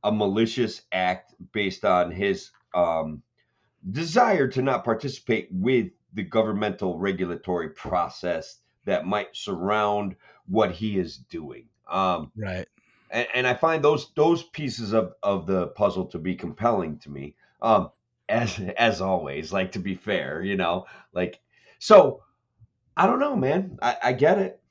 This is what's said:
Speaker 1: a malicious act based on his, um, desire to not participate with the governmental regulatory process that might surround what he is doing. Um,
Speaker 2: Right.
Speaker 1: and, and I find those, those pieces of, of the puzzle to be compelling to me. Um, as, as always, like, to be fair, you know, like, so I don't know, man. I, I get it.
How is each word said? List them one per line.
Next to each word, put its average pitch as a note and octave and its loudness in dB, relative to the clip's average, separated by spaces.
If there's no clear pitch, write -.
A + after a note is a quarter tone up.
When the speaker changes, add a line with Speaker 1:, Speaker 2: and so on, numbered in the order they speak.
Speaker 1:
a G#2 0
malicious G#2+ 0
act F#2 -2
based G2+ -4
on F2+ 4
his, F#2+ -2
um, D#2+ 0
desire D#3 2
to C3 -2
not C3 0
participate A2+ -2
with G#2 2
the G2+ -6
governmental G#2 -2
regulatory F2+ -4
process F2 -4
that F#2 -2
might G2+ -4
surround G#2 -2
what G2 6
he G2+ -2
is F2 -2
doing. C#2+ -14
Um, F2+ 0
Speaker 2:
Right. F#2+ -6
Speaker 1:
and, A#2 -2
and B2+ 0
I B2 2
find D#3+ 0
those, - 2
those F3 4
pieces A#2 -8
of, G2+ 2
of F#2+ 0
the F#2 0
puzzle F#2+ 0
to - -12
be F2+ -4
compelling F2 -2
to D2 -20
me. C#2+ -14
Um, G#2+ 2
as, A2 -2
as G#2+ 0
always, D#2+ -4
like, F#2+ -2
to F#2+ -8
be F#2 -6
fair, D#2+ -4
you G2 -4
know, F2+ -2
like, F2+ -4
so - 8
I F#3 4
don't B3+ 2
know, C#4 0
man. E3+ 0
I, A#2+ 0
I B2+ 2
get D#3 4
it. F#3+ -6